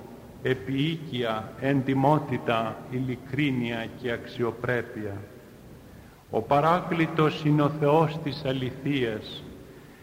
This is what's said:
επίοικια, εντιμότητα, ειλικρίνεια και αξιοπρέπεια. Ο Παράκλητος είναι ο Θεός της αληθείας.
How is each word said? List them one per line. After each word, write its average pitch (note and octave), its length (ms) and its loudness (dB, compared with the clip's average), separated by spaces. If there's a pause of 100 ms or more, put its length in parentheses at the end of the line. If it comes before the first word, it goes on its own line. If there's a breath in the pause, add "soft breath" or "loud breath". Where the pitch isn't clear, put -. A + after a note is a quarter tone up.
(440)
επίοικια, B2+ 1160 -2
εντιμότητα, C3+ 1160 2 (140)
ειλικρίνεια B2+ 920 -2 (160)
και B2 100 -2
αξιοπρέπεια. A2+ 1040 -4 (1120 loud breath)
Ο F#3 120 0
Παράκλητος D#3 1040 2
είναι D3+ 160 6
ο C#3+ 80 4 (100)
Θεός D3+ 440 4
της C3+ 220 -6
αληθείας. C3 960 -2 (600 loud breath)